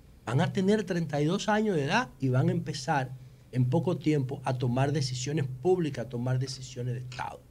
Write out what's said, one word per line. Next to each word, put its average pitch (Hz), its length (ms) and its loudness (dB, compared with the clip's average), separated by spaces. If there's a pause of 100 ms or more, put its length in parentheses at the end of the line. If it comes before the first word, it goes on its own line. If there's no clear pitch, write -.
(260)
van 127 160 2
a 185 100 2
tener 202 320 2
treinta 165 380 -2
y 147 40 2
dos 190 220 0
años 214 280 2
de 143 80 2
edad 208 260 0 (100)
y 131 100 2
van 127 200 4
a - 40 0
empezar 143 580 -2 (400)
en 127 140 2
poco 165 320 2
tiempo 139 460 0
a 131 140 0
tomar 131 360 2
decisiones 147 520 -2 (160)
públicas, 160 460 2
a - 20 -14
tomar 127 300 0
decisiones 123 560 -6
de - 60 -8
Estado. - 380 -8 (120)